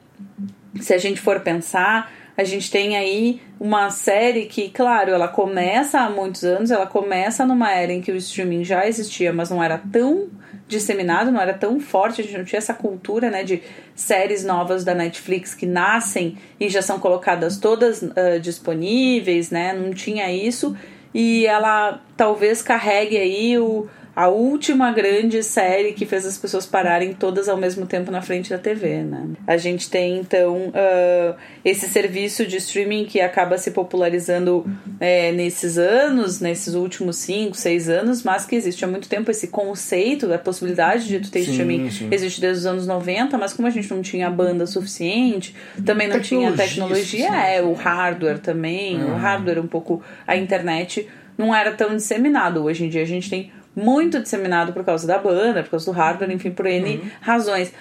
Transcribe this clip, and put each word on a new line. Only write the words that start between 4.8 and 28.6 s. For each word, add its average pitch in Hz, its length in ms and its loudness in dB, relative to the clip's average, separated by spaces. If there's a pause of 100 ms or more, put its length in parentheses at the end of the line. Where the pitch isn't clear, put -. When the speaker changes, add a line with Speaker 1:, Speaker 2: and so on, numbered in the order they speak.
Speaker 1:
ela 175 180 2
começa 196 720 2
há 226 100 0
muitos 190 340 -4
anos, 196 260 2
ela 196 160 2
começa 202 600 0
numa 240 260 4
era 180 200 0
em 180 100 -2
que 196 100 -4
o 185 40 -2
streaming 180 480 -4
já 185 220 2
existia, 208 460 -2
mas 170 180 -2
não 175 120 0
era 160 160 0
tão 262 500 2 (380)
disseminado, 202 640 0
não 233 100 2
era 185 140 0
tão 214 240 0
forte, 226 420 0
a 214 40 -2
gente 202 120 -10
não 185 80 -6
tinha 202 140 -4
essa 220 160 -4
cultura, 214 560 -4
né, 196 140 -4
de 185 180 -2 (320)
séries 196 500 0
novas 185 380 0
da 180 120 0
Netflix 180 600 -4
que - 120 -6
nascem 180 720 0 (220)
e 208 100 -2
já 190 120 2
são 185 180 -2
colocadas 180 600 0
todas, 220 440 2
ah, 180 380 2
disponíveis, 175 1080 0
né, 175 240 -2
não 190 180 -4
tinha 196 400 -4
isso, 214 420 -2 (400)
e 226 320 4
ela 214 560 2 (140)
talvez 214 440 4
carregue 214 560 2
aí 208 420 2
o, 220 280 0 (300)
a 180 120 4
última 262 640 2
grande 220 500 2
série 202 500 2
que 202 140 -4
fez 190 180 -2
as 190 140 -6
pessoas 190 260 -4
pararem 185 480 2
todas 190 360 0
ao 196 80 2
mesmo 185 280 -2
tempo 180 280 -4
na 185 100 -4
frente 180 260 -4
da 185 100 -4
T 214 140 -2